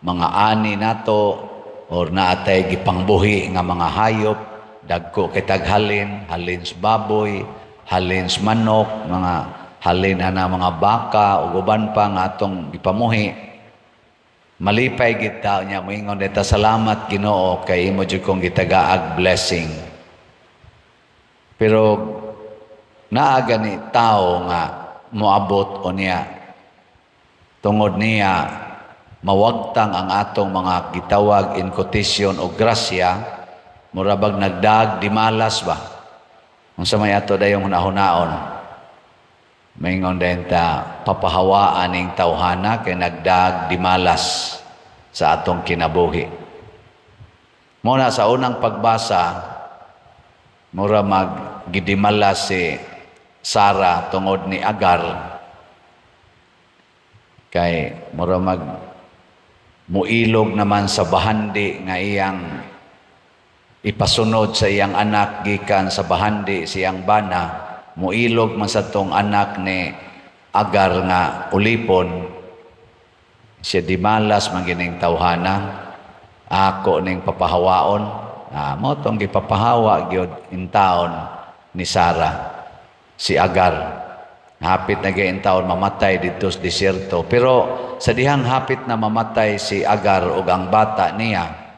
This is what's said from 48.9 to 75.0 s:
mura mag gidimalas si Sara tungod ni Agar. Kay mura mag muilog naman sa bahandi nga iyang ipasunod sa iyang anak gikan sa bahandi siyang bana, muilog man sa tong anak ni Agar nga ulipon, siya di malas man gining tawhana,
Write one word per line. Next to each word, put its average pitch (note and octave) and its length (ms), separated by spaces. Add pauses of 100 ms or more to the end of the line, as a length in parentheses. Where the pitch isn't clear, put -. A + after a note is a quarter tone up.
mura G2+ 240
mag F#2+ 280 (440)
gidimalas G2 800
si E2+ 240 (640)
Sara F#2+ 720
tungod F#2+ 320
ni F#2+ 160
Agar. F#2+ 400 (2500)
Kay E2+ 480 (160)
mura F2 240
mag F#2 240 (1300)
muilog A2 640
naman G2+ 320
sa G2 160
bahandi G2+ 800
nga F#2 160
iyang F#2+ 640 (1200)
ipasunod A2 720
sa G#2 160
iyang G2 240
anak G#2 480
gikan G2+ 480
sa F#2+ 160
bahandi F#2+ 640
siyang F#2 340
bana, F#2 680 (200)
muilog A2+ 640
man G#2+ 80
sa G2+ 240
tong G2 240
anak G2+ 480
ni F#2 320 (560)
Agar F#2+ 560
nga F2+ 160 (320)
ulipon, G2 720 (1400)
siya F2 240
di F#2 160
malas G#2 480
man F2+ 160
gining F2 320
tawhana, F2 840 (640)